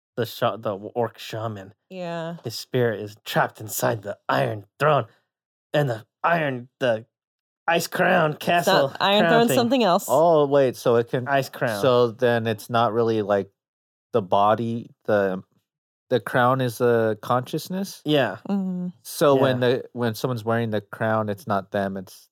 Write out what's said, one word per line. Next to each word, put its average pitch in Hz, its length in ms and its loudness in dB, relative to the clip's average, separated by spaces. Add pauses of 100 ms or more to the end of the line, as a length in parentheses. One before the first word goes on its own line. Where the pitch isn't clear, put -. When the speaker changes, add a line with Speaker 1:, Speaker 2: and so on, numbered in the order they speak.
(160)
Speaker 1:
the 117 100 -4
sha-, 107 300 -4
the 110 180 -6
orc 107 440 -6
shaman. 110 560 -10 (160)
Speaker 2:
Yeah. 170 520 -10
Speaker 1:
His - 140 -10
spirit 117 440 -2
is 107 240 -12
trapped - 360 -4
inside 110 420 -4
the 101 160 -10 (100)
Iron 127 380 -2 (140)
Throne 139 260 2 (680)
and 147 160 2
the 113 160 -6 (200)
Iron, 147 440 -2 (120)
the 117 260 0 (600)
Ice 170 200 0
Crown 175 460 2
Speaker 2:
It's - 120 -12
Speaker 1:
Castle 170 440 2
Speaker 2:
not - 120 -12
Iron 202 200 2
Speaker 1:
crown 220 120 4
Speaker 2:
Throne, 233 160 4
Speaker 1:
thing. 254 80 2
Speaker 2:
something 240 280 2
else. 185 240 2
Speaker 3:
Oh, 151 380 4
wait, 139 300 4
so 120 200 2
it 117 140 0
can 127 180 -4
Speaker 1:
Ice 139 220 0
Crown. 113 320 -4
Speaker 3:
So 123 300 4
then 117 340 0
it's 110 240 -4
not 117 240 2
really, 113 280 2
like, 98 280 0 (640)
the 113 80 2
body, 107 680 0 (140)
the, 98 380 0 (680)
the 127 100 0
crown 131 440 0
is 120 180 -4
a 113 400 2
consciousness? 156 840 -6
Speaker 1:
Yeah. 131 320 0 (100)
Speaker 2:
Mm-hmm. 185 400 -4 (140)
Speaker 3:
So 143 320 2
when 131 260 2
Speaker 1:
Yeah. 123 80 2
Speaker 3:
the, 123 240 0
when 120 220 -2
someone's 117 320 -6
wearing 117 240 0
the 104 100 -2
crown, 110 480 -2
it's 101 180 -8
not 98 240 -2
them, 98 280 -4
it's - 340 -18